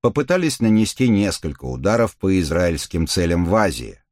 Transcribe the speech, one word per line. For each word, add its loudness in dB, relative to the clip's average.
попытались -2
нанести 2
несколько -2
ударов 0
по 0
израильским -2
целям 0
в 0
Азии. -2